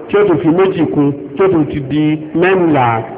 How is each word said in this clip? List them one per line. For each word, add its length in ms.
tí 140
ó 60
tún 140
fi 120
méjì 360
kún 260
tí 140
ó 40
tún 180
ti 140
di 240
mẹ́rìnlá. 560